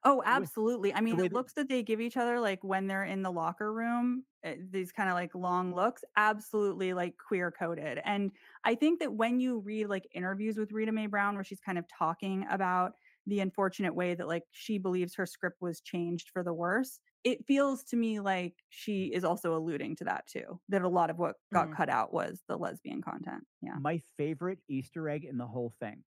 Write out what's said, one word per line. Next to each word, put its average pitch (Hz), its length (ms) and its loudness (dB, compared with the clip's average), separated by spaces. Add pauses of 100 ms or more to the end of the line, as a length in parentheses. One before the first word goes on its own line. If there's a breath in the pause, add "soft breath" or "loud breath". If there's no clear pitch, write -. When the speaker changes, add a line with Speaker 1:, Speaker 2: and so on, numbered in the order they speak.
Speaker 1:
Oh, 269 260 8
Speaker 2:
The 247 80 6
way, 196 80 0
Speaker 1:
absolutely, 214 480 2
I 196 160 2
Speaker 2:
the 180 60 2
Speaker 1:
mean, - 20 2
Speaker 2:
way 185 100 4
Speaker 1:
it - 20 4
Speaker 2:
that 170 40 -6
Speaker 1:
looks 247 200 -2
that 294 160 -2
they 254 140 2
give 214 160 0
each 233 180 -2
other, 240 220 2
like, 196 240 0
when 190 240 0
they're 196 160 0
in 190 200 -2
the 185 80 -2
locker 175 420 -2
room, 240 520 0 (180)
eh, 165 160 -6
these 185 320 -4
kinda, 190 220 0
like, 175 220 -2
long 180 380 0
looks, 202 300 0 (120)
absolutely, 208 800 2
like, 180 240 -2
queer 180 340 -2
coded, 165 540 -4
and 202 260 0 (320 loud breath)
I 226 120 4
think 320 240 4
that 302 140 -2
when 233 260 2
you 254 200 2
read, 208 280 -2
like, 196 260 -2
interviews 196 440 -2
with 214 140 -2
Rita 220 200 0
Mae 220 160 0
Brown 202 280 2
where 196 80 -4
she's 190 160 -10
kind 185 200 -2
of 170 80 -8
talking 190 600 -2
about 185 440 2 (340 soft breath)
the 202 140 2
unfortunate 190 540 0
way 180 200 2
that, 170 120 -6
like, 170 240 -2
she - 280 -2
believes 180 360 0
her 185 120 -2
script - 340 -6
was 170 200 -4
changed 170 520 -4
for 185 100 -2
the 175 100 -2
worse, 180 460 0 (240)
it 247 220 2
feels 277 400 4
to - 120 0
me 220 240 2
like 185 340 0 (140)
she 190 440 -2
is 180 120 0
also 170 300 2
alluding 160 420 -2
to - 80 -6
that 90 220 -2
too, - 420 -10
that 190 140 4
a 185 60 4
lot 175 220 4
of 165 80 -6
what 165 160 0 (180)
got 165 140 4
Speaker 2:
Mm-hmm. 156 80 -8
Speaker 1:
cut 156 140 2
out 120 240 2
was - 340 -2
the - 100 -4
lesbian - 440 -6
content, - 420 -8 (180)
yeah. - 180 -8
Speaker 2:
My 151 220 -2 (160)
favorite 160 420 -4 (100)
Easter 147 400 -4
egg 151 160 -4
in 139 120 -6
the 120 100 -4
whole 117 340 -6
thing 107 260 -10